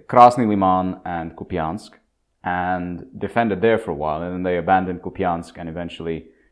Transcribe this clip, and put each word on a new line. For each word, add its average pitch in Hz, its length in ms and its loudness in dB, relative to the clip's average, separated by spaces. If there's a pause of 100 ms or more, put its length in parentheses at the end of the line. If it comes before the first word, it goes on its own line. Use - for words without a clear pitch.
Krasny 123 400 8
Liman 92 600 2
and 82 280 -8
Kupiansk - 580 -6 (500)
and 90 640 -4 (100)
defended 101 460 -2
there 113 160 4
for - 140 -6
a - 20 -6
while. 78 260 -4
And 90 140 -8
then 90 80 -6
they 90 160 -2
abandoned 90 420 0
Kupiansk 87 560 -4
and 85 100 -12
eventually 82 600 -8 (260)